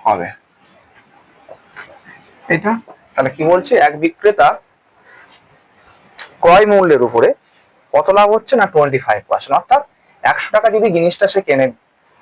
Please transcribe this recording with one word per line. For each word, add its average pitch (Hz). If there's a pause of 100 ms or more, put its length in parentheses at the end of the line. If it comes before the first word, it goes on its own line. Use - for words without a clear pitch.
হবে? 101 (2250)
এটা 202
তাহলে -
কি 147
বলছে? 180
এক 151
বিক্রেতা 165 (1800)
ক্রয় 180
মূল্যের 185
উপরে 120 (600)
কত 151
লাভ 202
হচ্ছে? 220
না, 214
টোয়েন্টি 147
ফাইভ 107
পার্সেন্ট। -
অর্থাৎ 277 (360)
একশো -
টাকা 214
যদি 208
জিনিসটা 175
সে 196
কেনে, 135 (500)